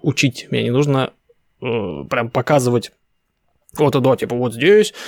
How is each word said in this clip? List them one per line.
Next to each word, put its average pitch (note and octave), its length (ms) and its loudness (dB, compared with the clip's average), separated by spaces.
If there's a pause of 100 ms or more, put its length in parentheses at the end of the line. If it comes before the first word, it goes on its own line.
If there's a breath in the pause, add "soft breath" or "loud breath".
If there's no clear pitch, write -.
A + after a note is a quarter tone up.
учить, - 480 -2
меня A#2+ 140 -2
не A#2 60 -2
нужно, C3+ 400 0 (520)
э, F#2 480 -4
прям A#2+ 200 -2
показывать B2 640 0 (840)
от C#3+ 160 2
и C#3 60 2
до, B2+ 160 4
типа, - 180 -6
вот A#2+ 200 -2
здесь G3+ 380 4 (160 loud breath)